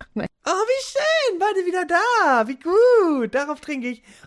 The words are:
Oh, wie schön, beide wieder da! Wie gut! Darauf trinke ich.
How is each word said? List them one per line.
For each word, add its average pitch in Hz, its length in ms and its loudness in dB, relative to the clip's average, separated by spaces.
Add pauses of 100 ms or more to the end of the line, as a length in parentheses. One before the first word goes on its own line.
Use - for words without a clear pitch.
(160)
Oh, 214 80 -6
wie 440 640 -4
schön, 587 520 -2
beide 381 280 -2
wieder 359 180 -2
da! 339 600 2
Wie 262 100 -8
gut! 359 760 2
Darauf 285 260 -4
trinke 262 280 -8
ich. 240 120 -10 (260)